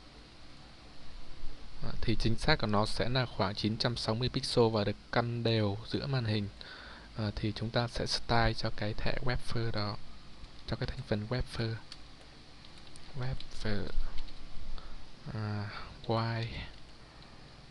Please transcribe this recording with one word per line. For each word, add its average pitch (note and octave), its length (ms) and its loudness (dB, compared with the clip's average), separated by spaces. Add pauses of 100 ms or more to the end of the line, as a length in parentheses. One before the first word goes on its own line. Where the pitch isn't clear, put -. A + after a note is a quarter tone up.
(1800)
À, - 80 2 (100)
thì - 180 6
chính A#2 180 6
xác - 220 4
của A#2 80 2
nó G#2 180 4
sẽ - 240 2
là C3 160 2
khoảng G2+ 300 0
chín G#2+ 220 0
trăm A#2 200 0
sáu - 180 0
mươi B2 140 0
pixel B2+ 440 4
và G#2 100 2
được G#2 120 0 (160)
căn A#2+ 320 0
đều G#2+ 340 4 (100)
giữa - 200 -2
màn C3 180 0
hình. G#2+ 220 2 (680)
À, G#2+ 180 0
thì G#2+ 200 0
chúng A2+ 140 -4
ta A#2+ 180 0
sẽ - 180 -2
style A2+ 480 4
cho C3+ 240 0
cái G#2 160 0
thẻ - 320 4
wrapper A#2 460 4
đó, G#2 260 0 (680)
cho A#2 80 -2
cái A#2+ 120 -4
thành - 200 -6
phần G#2+ 220 0
wrapper. A#2 440 -2 (1500)
Wrapper, A#2 640 2 (1500)
à, G#2 360 -4 (380)
wide, A2+ 400 0 (1200)